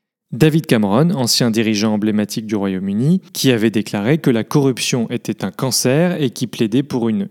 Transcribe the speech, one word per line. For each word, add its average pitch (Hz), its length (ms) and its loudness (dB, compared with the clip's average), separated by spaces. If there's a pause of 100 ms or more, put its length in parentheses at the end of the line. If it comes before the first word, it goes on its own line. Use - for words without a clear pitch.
(300)
David 151 360 2
Cameron, 117 440 2
ancien 123 400 0
dirigeant 110 440 0
emblématique 107 520 -2
du 110 80 -4
Royaume-Uni, 98 680 0 (100)
qui - 180 0
avait 113 200 2
déclaré 107 480 -2
que 143 120 0
la 113 140 0
corruption 131 640 0
était 113 340 -6
un 95 60 -4
cancer 143 720 0
et 123 80 0
qui 123 160 -6
plaidait 120 380 0
pour 123 240 -2
une 101 220 -2